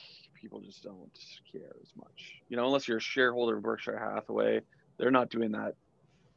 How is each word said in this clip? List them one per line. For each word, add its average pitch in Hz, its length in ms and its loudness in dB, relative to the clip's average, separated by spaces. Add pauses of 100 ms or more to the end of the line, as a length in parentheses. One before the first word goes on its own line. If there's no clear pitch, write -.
(340)
people 104 280 -16
just 98 220 -20
don't 95 280 -18 (400)
care 76 300 -16
as - 140 -20
much, - 540 -20
you 120 80 -4
know, 120 80 2
unless 139 220 2
you're 117 100 2
a 110 40 -2
shareholder 120 560 2
of 104 60 -6
Berkshire 110 340 -2
Hathaway, 110 640 0 (360)
they're 123 140 4
not 123 180 6
doing 113 240 0
that 110 220 -4 (600)